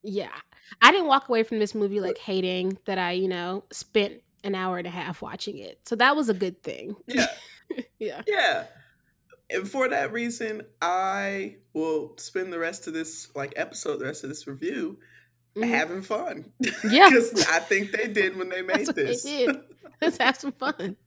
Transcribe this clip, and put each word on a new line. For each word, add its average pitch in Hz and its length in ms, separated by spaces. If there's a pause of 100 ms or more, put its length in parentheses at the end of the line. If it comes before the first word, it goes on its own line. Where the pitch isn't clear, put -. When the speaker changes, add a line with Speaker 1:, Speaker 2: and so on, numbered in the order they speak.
Speaker 1:
Yeah. 196 320 (480)
I 240 80
didn't 370 160
walk 269 220
away 226 160
from 220 160
this 208 160
movie, 202 240
Speaker 2:
But 185 80
Speaker 1:
like, - 100
hating 185 580 (100)
that 190 120
I, 180 140
you 185 160
know, 180 420
spent - 440 (280)
an 196 140
hour 185 220
and 175 80
a 175 40
half 175 320
watching - 360
it. 101 200 (100)
So 233 80
that 262 200
was 277 120
a 214 60
good 185 300
thing. - 320 (100)
Speaker 2:
Yeah. - 240
Speaker 1:
<laughs> - 60 (640)
Yeah. 175 300
Speaker 2:
Yeah. 247 360 (880)
And 190 180
for 269 200
that 143 240
reason, 233 500 (200)
I 196 760 (160)
will 156 460
spend 185 340
the 170 60
rest 165 280
of 160 60
this, 160 420
like, 139 220
episode, - 420
the 131 60
rest 147 180
of 139 60
this 147 180
review, 165 520 (580)
Speaker 1:
Mm-hmm. 226 140
Speaker 2:
having 170 320
fun. 233 500 (160)
<laughs> - 200
Speaker 1:
Yeah. 320 220
Speaker 2:
'Cause 233 380
I 165 120
think 196 320
they 220 160
did 190 280
when 185 140
they 185 120
Speaker 1:
<laughs> 185 40
That's - 140
Speaker 2:
made 277 80
Speaker 1:
what - 80
they 160 100
Speaker 2:
this. 240 160
Speaker 1:
did. 285 340 (220)
Speaker 2:
<laughs> - 240
Speaker 1:
Let's 330 160
have 262 180
some 277 160
fun. 214 440 (100)